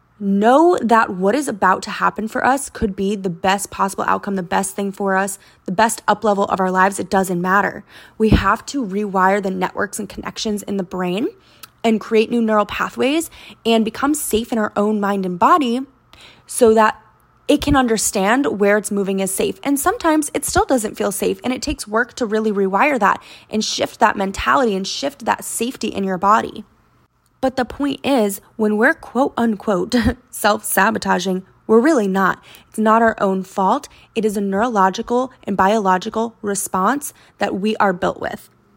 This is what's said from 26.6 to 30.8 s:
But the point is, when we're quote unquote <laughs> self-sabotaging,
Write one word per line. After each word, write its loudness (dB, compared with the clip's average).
But -2
the 0
point -6
is, 0
when 0
we're 4
quote -2
unquote -2
<laughs> -18
self-sabotaging, 0